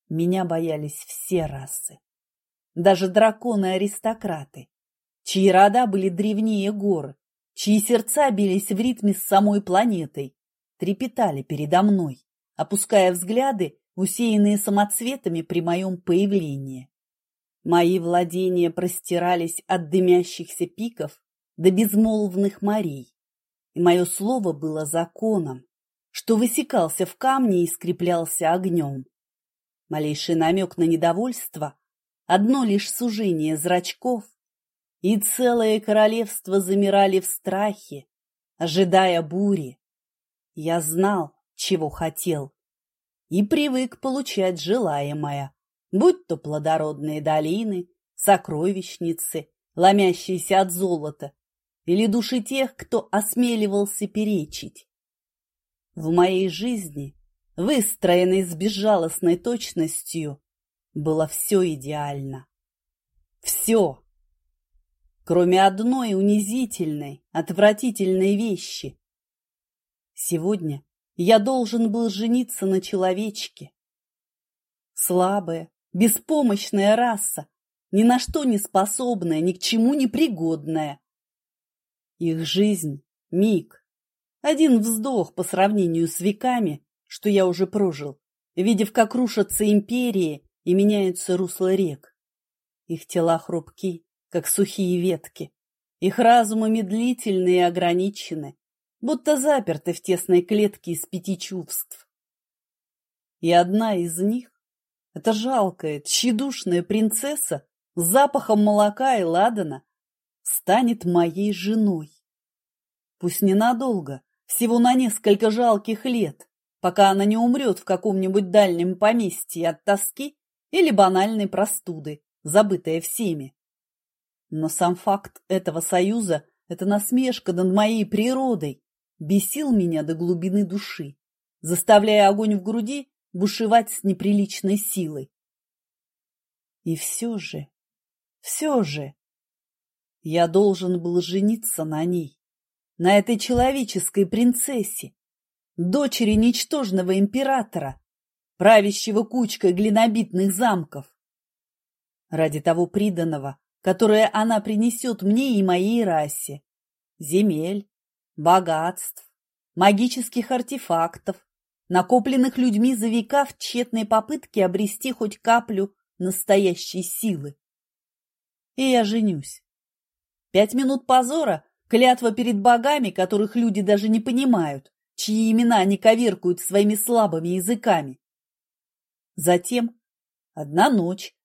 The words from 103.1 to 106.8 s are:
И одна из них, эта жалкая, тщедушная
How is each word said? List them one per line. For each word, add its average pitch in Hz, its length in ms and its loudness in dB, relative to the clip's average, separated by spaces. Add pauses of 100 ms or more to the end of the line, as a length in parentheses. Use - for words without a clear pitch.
И 165 120 -2
одна 196 440 2
из 170 240 -4
них, 226 320 -2 (640)
эта 220 200 -2
жалкая, 196 680 -2
тщедушная 220 840 -2